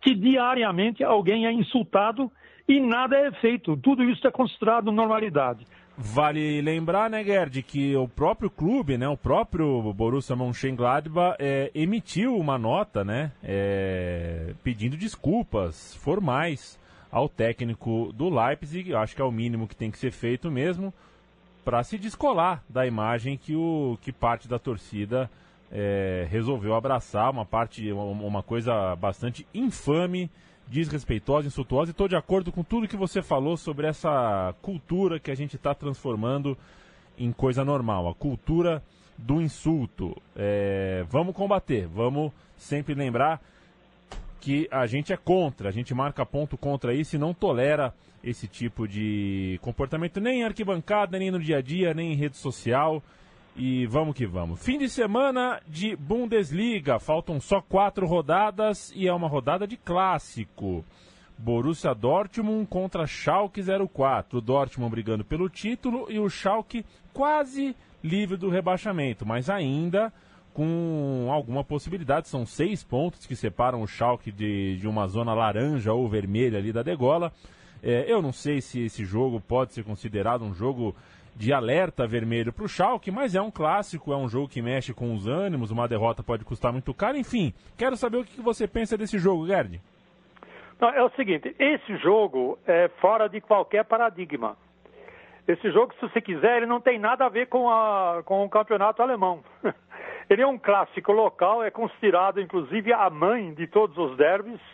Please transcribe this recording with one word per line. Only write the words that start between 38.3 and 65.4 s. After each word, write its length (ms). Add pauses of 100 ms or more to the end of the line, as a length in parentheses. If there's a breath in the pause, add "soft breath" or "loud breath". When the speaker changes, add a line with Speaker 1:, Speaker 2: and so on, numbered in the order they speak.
Speaker 2:
do 260
insulto. 760 (180)
É, 760
vamos 260
combater, 520
vamos 460 (240 soft breath)
sempre 380
lembrar 460 (1000 soft breath)
que 300
a 160
gente 260
é 40
contra, 520
a 40
gente 200
marca 320
ponto 320
contra 380
isso 220
e 20
não 160
tolera 580 (300 soft breath)
esse 260
tipo 400
de 720
comportamento, 580
nem 220
em 40
arquibancada, 720
nem 120
no 80
dia 200
a 40
dia, 300
nem 200
em 40
rede 220
social. 640 (540 soft breath)
E 300
vamos 300
que 100
vamos. 380
Fim 120
de 120
semana 800
de 260
Bundesliga, 1040
faltam 420
só 200
quatro 440
rodadas 920
e 100
é 80
uma 140
rodada 360
de 120
clássico. 1080 (540 soft breath)
Borussia 560
Dortmund 720
contra 400
Schalke 560
zero 240
quatro. 520
O 20
Dortmund 500
brigando 340
pelo 240